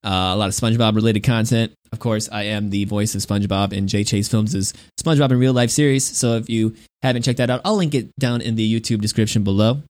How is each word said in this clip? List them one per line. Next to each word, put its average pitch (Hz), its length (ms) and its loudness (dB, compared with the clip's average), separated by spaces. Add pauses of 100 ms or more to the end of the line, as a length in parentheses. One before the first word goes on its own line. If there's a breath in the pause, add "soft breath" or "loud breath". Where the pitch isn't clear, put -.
Uh, 92 300 0
a - 20 0
lot 101 140 0
of - 40 -4
SpongeBob 113 400 2
related 107 280 2
content. 113 500 0 (180)
Of 107 80 -10
course, 110 320 -4
I 104 120 -6
am 104 260 -2
the 101 160 -2
voice 104 300 -2
of 98 80 -4
SpongeBob 101 500 0
in 98 160 -2
Jay 101 160 0
Chase 101 240 0
Films' 117 460 0 (260 loud breath)
SpongeBob 143 320 2
in 123 60 4
Real 127 160 4
Life 120 160 2
series. 135 340 2
So 117 320 -2
if 113 140 -6
you 110 240 0 (260 loud breath)
haven't 123 220 0
checked 120 160 0
that 123 100 0
out, 123 160 -2
I'll 214 120 0
link 160 180 0
it 123 240 -2
down 120 240 -2
in 113 120 -2
the 113 260 0
YouTube 110 200 -2
description 107 440 0
below. 107 460 2